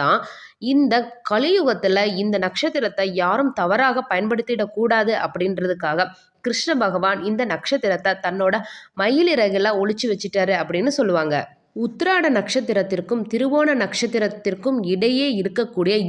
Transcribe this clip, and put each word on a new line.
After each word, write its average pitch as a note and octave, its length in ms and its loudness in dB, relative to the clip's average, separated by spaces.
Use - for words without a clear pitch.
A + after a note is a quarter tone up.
தான் E3 180 4
இந்த A#3+ 560 2
கலியுகத்துல G#3+ 760 2
இந்த G#3 140 0
நட்சத்திரத்தை G3 760 -2
யாரும் G3+ 400 0
தவறாக A#3+ 560 0
பயன்படுத்திடக்கூடாது A3 1040 0
அப்படின்றதுக்காக F3+ 840 -2
கிருஷ்ண A#3+ 380 -2
பகவான் F#3 400 0
இந்த G#3+ 220 -2
நட்சத்திரத்தை F#3+ 680 -2
தன்னோட F#3+ 280 0
மயிலிறகுல A3 800 2
ஒளிச்சு G#3+ 300 -2
வச்சிட்டாரு F#3+ 500 0
அப்படின்னு F3 260 -2
சொல்லுவாங்க. D#3+ 380 2
உத்திராட E4+ 440 0
நட்சத்திரத்திற்கும் G3 840 -2
திருவோண C#4 500 2
நட்சத்திரத்திற்கும் G#3 1000 -2
இடையே B3+ 340 2
இருக்கக்கூடிய F#3+ 540 0